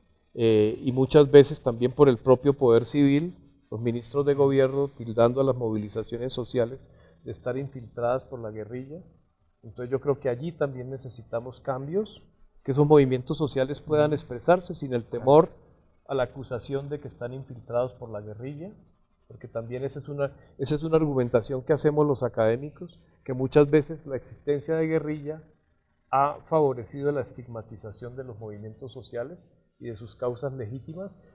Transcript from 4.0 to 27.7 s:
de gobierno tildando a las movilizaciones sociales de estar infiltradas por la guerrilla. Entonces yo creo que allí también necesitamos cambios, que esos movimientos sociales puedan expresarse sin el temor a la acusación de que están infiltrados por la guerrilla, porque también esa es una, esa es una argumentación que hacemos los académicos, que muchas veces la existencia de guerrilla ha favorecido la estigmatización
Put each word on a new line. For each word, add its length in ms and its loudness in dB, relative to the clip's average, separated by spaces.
de 100 2
gobierno 540 2
tildando 520 0
a 40 2
las 120 0
movilizaciones 760 -6
sociales 560 -4
de 80 -10
estar 260 -6
infiltradas 680 -6
por 160 -14
la 100 -10
guerrilla. 520 -12
Entonces 280 -12
yo 100 0
creo 200 0
que 80 -2
allí 240 -4
también 360 -4
necesitamos 720 -10
cambios, 600 -6
que 100 -2
esos 140 4
movimientos 500 6
sociales 440 -2
puedan 320 2
expresarse 640 -2
sin 200 -6
el 100 -2
temor 440 6
a 80 -6
la 100 0
acusación 640 -8
de 120 -8
que 80 -14
están 260 -12
infiltrados 600 -6
por 160 -16
la 100 -10
guerrilla, 520 -14
porque 220 -18
también 360 -8
esa 140 -8
es 100 -12
una, 240 -4
esa 180 -2
es 80 -6
una 120 2
argumentación 640 0
que 100 0
hacemos 340 2
los 160 0
académicos, 800 -2
que 80 -6
muchas 380 4
veces 360 0
la 100 -6
existencia 600 -6
de 100 0
guerrilla 560 -4
ha 280 2
favorecido 600 0
la 120 -2
estigmatización 920 -16